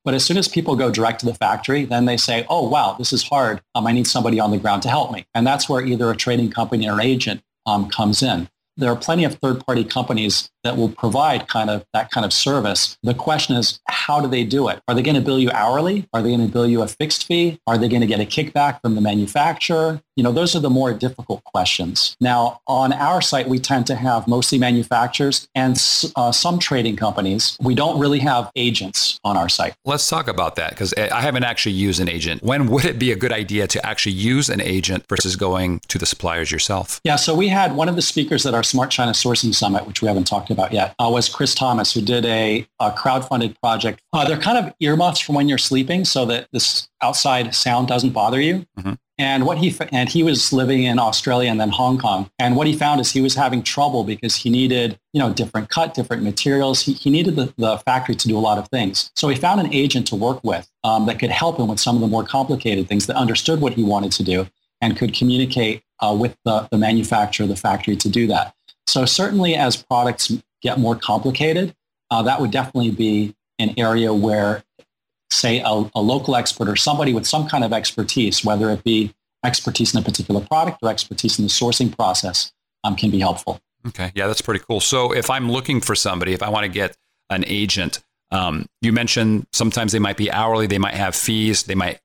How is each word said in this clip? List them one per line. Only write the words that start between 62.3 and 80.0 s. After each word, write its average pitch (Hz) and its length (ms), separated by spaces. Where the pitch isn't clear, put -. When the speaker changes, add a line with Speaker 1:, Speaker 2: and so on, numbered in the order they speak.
Speaker 1:
things, 101 200
that - 80
understood 131 440
what 131 140
he 117 100
wanted 101 300
to 101 100
do 92 240
and 113 140
could 117 180
communicate, 127 720
uh, 104 180
with 123 180
the, 107 260
the 113 60
manufacturer, 110 720
the 101 80
factory 98 400
to - 140
do 117 180
that. 87 260
So 131 200
certainly 185 500
as 135 220
products 123 540
get 123 160
more 117 180
complicated, 151 800
uh, 113 120
that 135 180
would 117 100
definitely 127 400
be 107 420
an 113 180
area 113 360
where 107 500
say, 117 260
a, 107 360
a 110 60
local 135 340
expert 113 340
or 101 60
somebody 147 380
with 110 120
some 151 220
kind 135 160
of 110 100
expertise, - 720
whether 107 240
it 104 140
be 110 300
expertise - 480
in 117 60
a 92 40